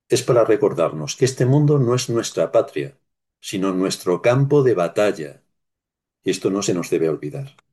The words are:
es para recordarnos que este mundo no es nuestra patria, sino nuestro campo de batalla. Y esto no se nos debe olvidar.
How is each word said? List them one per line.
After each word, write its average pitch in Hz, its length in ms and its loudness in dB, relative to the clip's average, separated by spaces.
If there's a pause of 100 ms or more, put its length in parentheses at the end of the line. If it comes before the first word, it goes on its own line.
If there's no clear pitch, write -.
es 117 140 0
para 117 240 2
recordarnos 78 680 0
que - 100 0
este 127 220 0
mundo 147 320 4
no 123 160 2
es - 140 -4
nuestra 104 420 -2
patria, 76 480 -2 (400)
sino 95 340 -4
nuestro 92 480 -2
campo 135 400 4
de 123 140 4
batalla. 85 680 -2 (840)
Y 95 80 -2
esto 92 200 -2
no 98 100 -2
se 98 140 -2
nos 85 160 -6
debe 80 180 0
olvidar. 71 460 -8 (180)